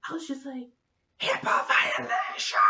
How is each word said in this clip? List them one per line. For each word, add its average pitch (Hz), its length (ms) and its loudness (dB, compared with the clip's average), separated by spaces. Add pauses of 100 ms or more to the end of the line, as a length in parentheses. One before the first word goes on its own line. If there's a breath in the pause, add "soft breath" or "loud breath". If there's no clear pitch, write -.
I - 40 -8
was 330 140 -6
just 269 180 -6
like, 254 240 -10 (500)
hipaa - 480 0
violation! 740 920 0 (100)